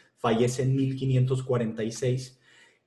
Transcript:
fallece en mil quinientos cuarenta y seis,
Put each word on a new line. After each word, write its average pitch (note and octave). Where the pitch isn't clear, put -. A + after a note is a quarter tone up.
fallece A#2+
en C3+
mil C3+
quinientos C3
cuarenta A2+
y A2+
seis, B2+